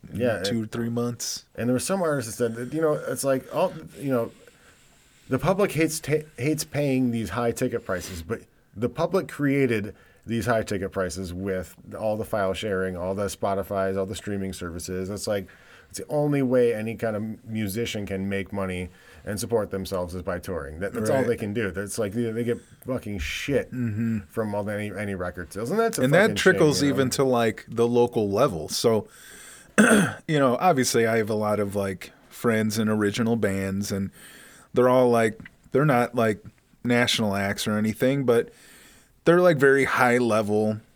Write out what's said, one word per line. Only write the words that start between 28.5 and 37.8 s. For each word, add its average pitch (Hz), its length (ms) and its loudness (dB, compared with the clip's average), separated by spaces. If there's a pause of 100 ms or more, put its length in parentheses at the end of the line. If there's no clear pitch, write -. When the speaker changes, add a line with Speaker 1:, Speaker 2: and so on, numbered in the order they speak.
Speaker 1:
So, 110 380 2 (360)
<clears throat> - 340 -8 (500)
you 151 120 2
know, 127 200 4
obviously 131 460 4
I 113 120 2
have 107 120 0
a 110 60 0
lot 104 240 0
of, 101 160 -2
like, 98 360 -4 (180)
friends 110 500 0
in 110 100 2
original 107 460 2
bands, 98 560 -2
and 98 200 -4 (600)
they're 127 160 6
all, 127 200 6
like, 113 300 2 (320)
they're 135 140 4
not, 120 300 2
like, 110 280 0 (400)
national 120 520 2
acts 98 320 -2
or 107 100 -2
anything, 127 480 0